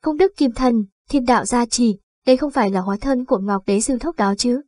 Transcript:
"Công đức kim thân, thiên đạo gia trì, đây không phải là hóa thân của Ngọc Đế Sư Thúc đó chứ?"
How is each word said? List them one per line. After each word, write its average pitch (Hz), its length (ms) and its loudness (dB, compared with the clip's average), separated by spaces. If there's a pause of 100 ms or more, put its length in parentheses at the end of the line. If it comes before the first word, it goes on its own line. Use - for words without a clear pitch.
"Công 302 160 -2
đức 392 200 2
kim 269 140 2
thân, 233 340 0 (240)
thiên 269 160 0
đạo 240 200 2
gia 240 200 0
trì, 233 320 0 (280)
đây 254 120 6
không 285 140 -2
phải 214 200 0
là 190 100 -2
hóa 196 160 -4
thân 254 280 -2
của 247 120 0
Ngọc 196 280 -4
Đế 202 160 0
Sư 254 160 -2
Thúc 311 180 -6
đó 202 220 0
chứ?" 247 300 -2